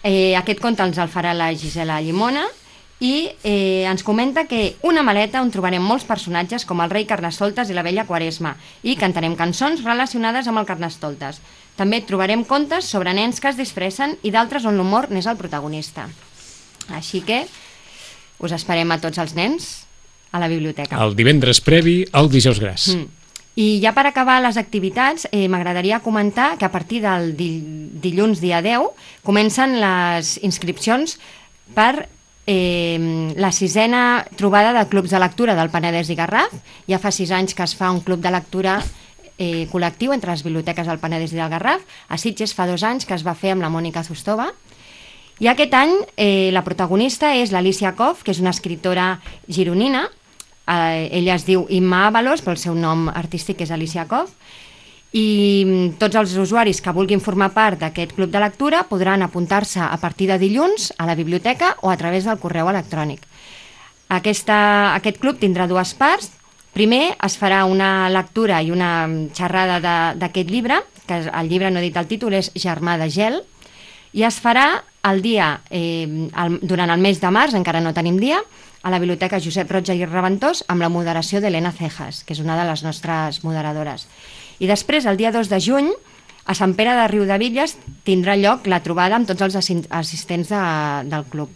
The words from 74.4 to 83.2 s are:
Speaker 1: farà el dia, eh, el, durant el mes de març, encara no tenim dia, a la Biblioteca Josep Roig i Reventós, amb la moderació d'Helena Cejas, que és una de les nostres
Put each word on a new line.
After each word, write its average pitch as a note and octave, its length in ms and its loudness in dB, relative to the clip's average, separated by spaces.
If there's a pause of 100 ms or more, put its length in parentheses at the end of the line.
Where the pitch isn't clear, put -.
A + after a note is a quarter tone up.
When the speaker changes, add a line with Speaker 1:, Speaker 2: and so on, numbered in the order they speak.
Speaker 1:
farà C4 400 4 (260)
el G3 140 4
dia, F#3+ 380 2 (100)
eh, E3 380 -4 (260)
el, F3 320 -2
durant F3 240 0
el E3+ 140 2
mes G3 180 2
de F3+ 100 2
març, B3 220 4
encara F3 300 0
no D#3+ 100 -2
tenim F3 260 0
dia, D4 200 0 (440)
a F#3 60 -4
la F#3 100 0
Biblioteca F3+ 440 -2
Josep E3 260 -4
Roig F#3 240 -2
i F3 120 0
Reventós, F#3+ 640 0
amb F3 140 0
la E3 80 2
moderació E3+ 520 -2
d'Helena F3 340 0
Cejas, D3+ 500 -8
que E3 80 -10
és D3 80 -6
una D#3+ 160 -2
de F3 120 0
les D#3 140 -4
nostres D#3 600 -4